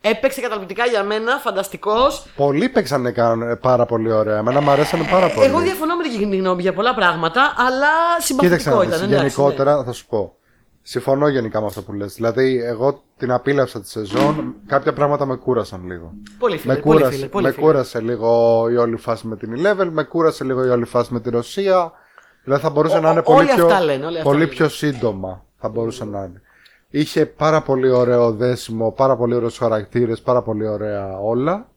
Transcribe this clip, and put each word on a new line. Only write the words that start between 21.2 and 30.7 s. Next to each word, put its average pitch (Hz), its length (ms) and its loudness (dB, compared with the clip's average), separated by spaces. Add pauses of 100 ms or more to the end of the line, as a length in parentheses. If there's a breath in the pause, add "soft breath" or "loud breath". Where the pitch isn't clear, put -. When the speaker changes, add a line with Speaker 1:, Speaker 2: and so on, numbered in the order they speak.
Speaker 2:
τη 120 100 -6
Ρωσία. 180 640 0 (520 soft breath)
Δηλαδή, 139 180 0
θα 156 80 -2
μπορούσε 156 260 2
Speaker 1:
Ο-, - 40 4
Speaker 2:
να 160 100 4
είναι - 80 4
Speaker 1:
ο-, - 40 0
Speaker 2:
πολύ 269 160 6 (120)
Speaker 1:
όλοι 254 40 4
Speaker 2:
πιο, 175 120 4
Speaker 1:
αυτά 165 140 4
λένε, 147 260 -2
όλοι 170 100 -6
αυτά 151 120 -2
Speaker 2:
πολύ 143 100 4
Speaker 1:
λένε. 160 120 2
Speaker 2:
πιο 156 180 0
σύντομα. 110 760 -4 (160)
Θα 117 80 -6
μπορούσε 113 360 -6
να 101 140 -8
είναι. 95 240 -12 (480 soft breath)
Είχε 151 360 0
πάρα 156 360 0
πολύ 131 280 2
ωραίο 120 420 4
δέσιμο, 113 600 -2
πάρα 135 240 2
πολύ 120 180 0
ωραίους 117 240 -2
χαρακτήρες, 113 640 -2
πάρα 123 220 0
πολύ 107 260 -4
ωραία 101 500 -6